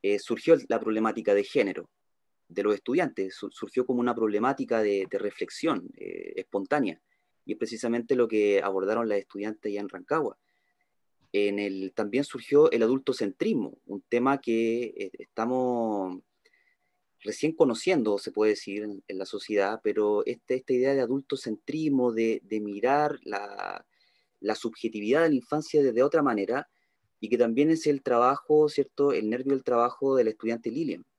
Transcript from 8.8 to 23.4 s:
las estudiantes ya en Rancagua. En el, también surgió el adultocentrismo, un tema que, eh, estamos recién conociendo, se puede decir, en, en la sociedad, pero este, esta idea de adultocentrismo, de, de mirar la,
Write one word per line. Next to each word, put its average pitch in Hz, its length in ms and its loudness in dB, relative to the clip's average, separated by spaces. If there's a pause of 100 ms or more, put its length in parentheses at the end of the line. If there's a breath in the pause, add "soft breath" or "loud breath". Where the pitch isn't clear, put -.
las 104 80 0
estudiantes 104 560 -6
ya 101 80 -4
en 101 80 -8
Rancagua. 120 480 -4 (960)
En 101 260 0
el, 95 360 -6
también 110 300 -2
surgió 143 460 4
el 117 120 2
adultocentrismo, 120 1040 -2
un 98 160 -10
tema 135 400 0
que, 117 520 -2
eh, 95 200 -10
estamos 113 1040 -2 (1000)
recién 143 300 -4
conociendo, 131 640 2
se 98 160 -8
puede 107 200 2
decir, 101 300 -6
en, 104 240 -10
en 95 120 -10
la 95 80 -8
sociedad, 104 560 -2
pero 104 420 0
este, - 300 -4
esta 131 180 -4
idea 127 220 2
de 139 80 2
adultocentrismo, 135 1120 -2
de, 113 320 0
de 107 160 -4
mirar 131 640 0
la, 98 640 -10 (540)